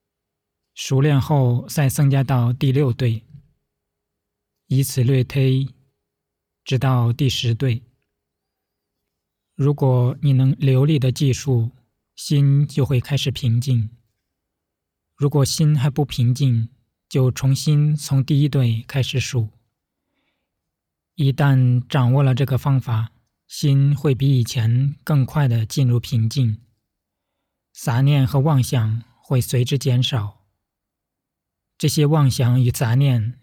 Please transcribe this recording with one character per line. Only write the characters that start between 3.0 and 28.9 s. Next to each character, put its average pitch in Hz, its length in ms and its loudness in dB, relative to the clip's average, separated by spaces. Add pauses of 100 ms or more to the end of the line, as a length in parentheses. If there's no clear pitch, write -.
以 135 160 0
此 131 180 -4
类 127 220 0
推， 135 440 -2 (960)
直 135 140 -2
到 120 340 2
第 131 160 0
十 120 240 -2
对。 120 300 -2 (1700)
如 143 160 0
果 127 480 0
你 143 120 2
能 131 260 4
流 135 260 2
利 156 140 2
的 123 140 0
计 135 200 0
数， 120 380 -2 (460)
心 143 500 2
就 143 180 -2
会 127 160 0
开 139 160 -4
始 131 140 -2
平 120 300 -2
静。 120 280 0 (1300)
如 143 160 -2
果 139 140 2
心 151 340 2
还 135 100 0
不 143 160 -2
平 123 300 0
静， 120 360 0 (380)
就 127 220 2
重 135 240 0
新 151 400 0
从 135 300 -2
第 143 180 2
一 151 60 2
对 120 340 0
开 - 180 -4
始 127 200 -2
数。 117 300 -4 (1600)
一 139 160 0
旦 127 560 2
掌 123 260 0
握 135 80 2
了 131 140 2
这 135 100 0
个 123 140 -2
方 135 220 0
法， 113 320 -4 (340)
心 139 500 0
会 143 160 0
比 135 280 2
以 - 20 2
前 120 640 0
更 139 200 2
快 143 220 -2
地 117 180 0
进 135 220 -2
入 120 140 2
平 113 280 -2
静， 113 320 -2 (1120)
杂 123 280 -4
念 139 260 2
和 139 140 0
妄 143 200 2
想 113 440 -2 (160)